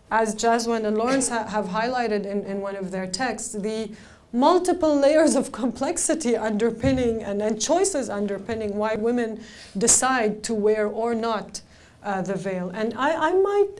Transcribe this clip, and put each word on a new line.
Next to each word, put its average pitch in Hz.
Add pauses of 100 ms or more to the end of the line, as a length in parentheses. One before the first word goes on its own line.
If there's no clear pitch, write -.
(120)
as 214
Jaswant 226
and 214
Lawrence 254
ha-, 226
have 208
highlighted 220
in, 202
in 196
one 196
of 190
their 190
texts, 220
the 214 (420)
multiple 320
layers 294
of -
complexity 262
underpinning 226
and, 202
and 220
choices 311
underpinning 202
why 220
women 233 (340)
decide 226
to 233
wear 214
or 233
not, 220 (420)
uh, 196
the 190
veil. 185
And 220
I, 311
I -
might, 392 (120)